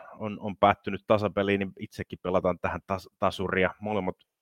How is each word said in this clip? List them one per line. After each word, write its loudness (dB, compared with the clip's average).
on, -8
on -8
päättynyt 4
tasapeliin, 2
niin -6
itsekin -12
pelataan 0
tähän -6
tas-, -6
tasuria. 0
Molemmat -4